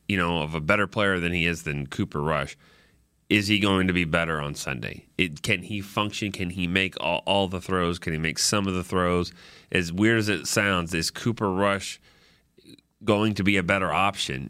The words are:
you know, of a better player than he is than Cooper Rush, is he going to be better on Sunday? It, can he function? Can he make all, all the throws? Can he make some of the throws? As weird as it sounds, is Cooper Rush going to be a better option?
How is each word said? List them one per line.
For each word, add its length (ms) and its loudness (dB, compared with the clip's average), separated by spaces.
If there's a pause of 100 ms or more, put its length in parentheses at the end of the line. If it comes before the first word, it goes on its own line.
you 80 2
know, 260 2
of 140 -4
a 40 -2
better 280 2
player 320 0
than 120 -2
he 140 2
is 160 -2
than 240 -4
Cooper 340 -4
Rush, 360 -2 (760)
is 180 4
he 100 4
going 300 4
to 40 2
be 140 2
better 340 0
on 140 -6
Sunday? 500 -8 (140)
It, 240 0
can 200 0
he 200 -6
function? 500 -4
Can 160 -4
he 180 -4
make 320 0
all, 280 -2
all 200 4
the 140 -4
throws? 380 0
Can 160 -4
he 40 -2
make 200 -2
some 280 0
of 60 -2
the 100 -2
throws? 520 0 (360)
As 220 0
weird 260 4
as 120 0
it 160 -2
sounds, 480 0
is 160 0
Cooper 420 -2
Rush 480 -2 (1040)
going 300 4
to 100 0
be 140 4
a 40 2
better 300 2
option? 580 -2